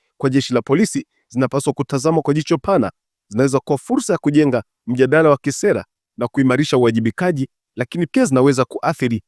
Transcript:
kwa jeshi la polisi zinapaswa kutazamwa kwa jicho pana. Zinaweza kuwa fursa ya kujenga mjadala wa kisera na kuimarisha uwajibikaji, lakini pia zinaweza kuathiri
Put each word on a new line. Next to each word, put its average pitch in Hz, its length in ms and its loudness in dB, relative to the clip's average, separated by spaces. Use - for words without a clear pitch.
kwa 139 140 -2
jeshi 127 240 0
la 117 80 0
polisi 143 440 -2
zinapaswa 131 440 -2
kutazamwa 143 500 -2
kwa 143 120 0
jicho 156 240 -2
pana. 147 340 -2
Zinaweza 131 320 0
kuwa 143 180 -4
fursa 247 340 -4
ya 165 60 -2
kujenga 143 440 0
mjadala 131 440 2
wa 139 60 2
kisera 139 480 -2
na 117 120 -4
kuimarisha 135 480 0
uwajibikaji, 123 720 0
lakini 165 300 -4
pia 262 180 2
zinaweza 135 400 4
kuathiri 120 640 -4